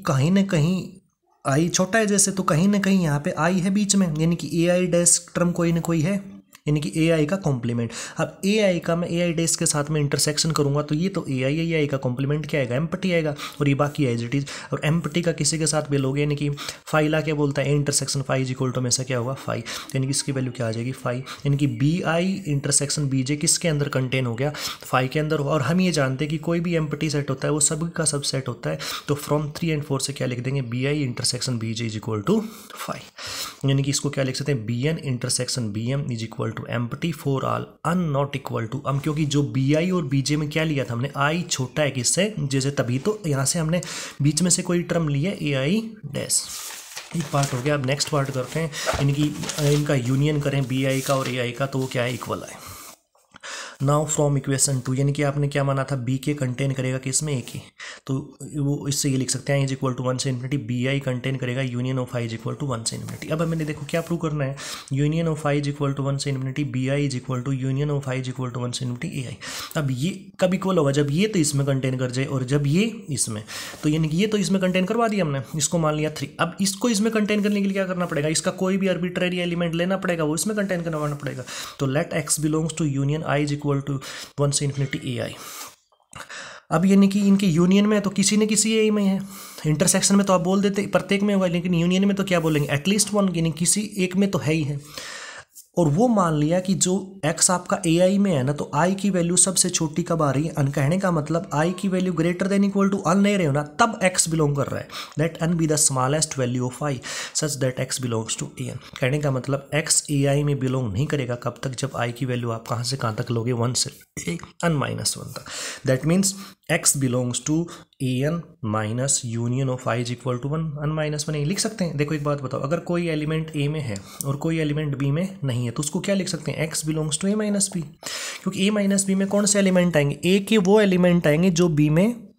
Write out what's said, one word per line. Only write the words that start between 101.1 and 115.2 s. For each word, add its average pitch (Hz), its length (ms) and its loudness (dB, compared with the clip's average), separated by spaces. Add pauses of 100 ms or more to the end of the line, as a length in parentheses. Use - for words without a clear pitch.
मतलब 160 440 0
आई 160 180 2
की 190 160 -2
वैल्यू 185 240 2
greater 175 360 0
than 202 180 4
equal 196 240 2
to 196 160 0
अन 185 120 4
नहीं 202 200 6
रहे 170 80 4
हो 135 60 4
ना, 147 100 2
तब 226 400 0
एक्स 185 260 2
बिलोंग 151 280 2
कर 127 100 0
रहा 104 140 -6
है। - 80 -12 (320)
Let 160 220 0
n 165 160 2
be 160 100 2
the 151 120 4
smallest 135 580 2
value 123 320 0
of - 120 -10
I 147 100 -2 (420)
such 143 280 -2
that 127 180 0
x 127 220 -4
belongs 113 360 -2
to 143 100 -6 (140)
an। 120 160 -8 (200)
कहने 135 200 2
का 143 120 0
मतलब 135 440 -4
एक्स 156 360 0
एआई 139 320 4
में 147 160 0
बिलोंग 127 340 -2
नहीं 127 140 0
करेगा, 127 280 -2
कब - 280 -6
तक, 135 80 -4
जब - 260 -6
आई 120 160 -2
की 131 140 -4
वैल्यू 120 240 -2
आप 113 180 -6
कहाँ 120 160 -2
से 131 120 -2
कहाँ 113 180 -2
तक 120 160 -4
लोगे, 117 220 0
वन 120 200 2
से - 180 -2 (760)
अन 170 80 4
माइनस 113 460 0
वन - 140 -12